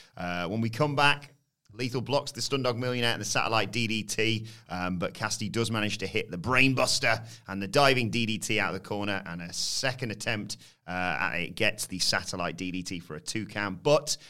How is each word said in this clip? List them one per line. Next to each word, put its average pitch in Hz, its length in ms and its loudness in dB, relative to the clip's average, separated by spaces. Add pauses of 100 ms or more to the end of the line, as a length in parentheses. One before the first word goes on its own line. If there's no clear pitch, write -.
(160)
Uh, 87 320 -4
when 110 140 0
we 117 80 2
come 147 260 0
back, 143 380 4 (400)
Lethal 123 280 -2
blocks 135 320 0
the 117 80 -6
Stun 135 220 0
Dog 123 140 2
Millionaire 123 360 2
and 92 80 -2
the 98 40 -4
satellite 104 460 2
D 113 160 0
D 110 160 0
T, 113 420 0 (240)
um, 90 280 -2
but - 160 -2
Cassidy 107 340 -4
does 110 240 0
manage 107 280 0
to 98 80 -4
hit 104 220 -2
the 87 80 -8
Brainbuster 127 880 4 (220)
and 98 140 -4
the 98 60 -4
diving 127 420 6
D 117 160 2
D 110 120 0
T 107 220 0
out 92 140 2
of 95 80 -6
the - 60 -16
corner, 101 380 -2
and 85 160 -8
a 85 120 -12
second - 580 -2
attempt, - 460 -4 (280)
uh, 87 60 -8
at 90 460 0
it 85 180 -4
gets 107 320 0
the 95 120 -6
satellite 87 580 0
D 90 140 -4
D 87 120 -4
T 90 160 -8
for 78 160 -12
a 80 60 -10
two 110 240 -6
count. 98 380 -4
But 143 340 4 (120)